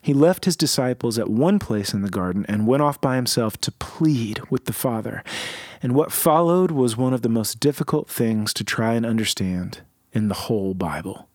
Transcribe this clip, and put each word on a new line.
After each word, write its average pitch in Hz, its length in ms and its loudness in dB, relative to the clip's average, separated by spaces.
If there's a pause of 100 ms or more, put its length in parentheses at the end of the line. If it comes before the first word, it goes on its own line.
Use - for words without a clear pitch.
He 147 100 0
left 156 320 4
his 180 120 2
disciples 123 640 0
at 113 120 -2
one 156 280 4
place 104 360 -4
in 101 80 0
the 98 80 -2
garden 92 360 -2
and 104 200 0
went 135 160 4
off 143 180 0
by 131 160 2
himself 120 460 0
to - 100 -4
plead 117 680 0 (100)
with 131 160 -2
the 120 80 -4
Father. 110 500 -4 (580)
And 123 120 0
what 147 180 2
followed 170 600 4
was 123 240 2
one 127 180 2
of 117 80 -2
the 120 80 2
most 113 280 -2
difficult - 520 0
things 110 440 0
to 107 100 -4
try 113 300 0
and 113 120 0
understand 95 760 -2 (320)
in 107 160 0
the 101 60 0
whole 95 400 -2
Bible. 87 600 -6